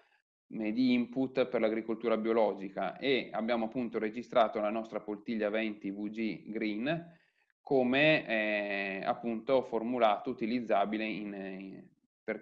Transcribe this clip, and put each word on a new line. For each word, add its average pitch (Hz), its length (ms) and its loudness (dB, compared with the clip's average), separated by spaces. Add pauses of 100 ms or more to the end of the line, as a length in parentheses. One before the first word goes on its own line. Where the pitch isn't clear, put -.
(500)
eh, 107 220 -2
di 123 220 4
input 123 540 2
per 120 120 0
l'agricoltura 113 560 0
biologica 101 800 0
e 127 380 0
abbiamo 113 320 0
appunto 113 340 -4
registrato 110 600 0
la 104 80 0
nostra 110 320 -4
poltiglia 104 480 -2
venti 107 420 -2
V 104 160 -6
G 107 380 -4
Green 110 720 -4 (440)
come, 135 640 4
eh, 101 800 -2
appunto 117 580 0
formulato 113 680 0
utilizzabile 110 760 0
in, 104 300 -6
in, 95 500 -12 (400)
per 107 180 -6